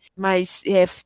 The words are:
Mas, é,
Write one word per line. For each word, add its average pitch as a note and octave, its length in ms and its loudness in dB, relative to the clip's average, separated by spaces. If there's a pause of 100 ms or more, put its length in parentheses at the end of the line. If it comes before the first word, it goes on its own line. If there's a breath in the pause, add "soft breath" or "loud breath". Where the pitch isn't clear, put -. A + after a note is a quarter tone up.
(140)
Mas, F#3 500 -2
é, F#3 200 2 (220)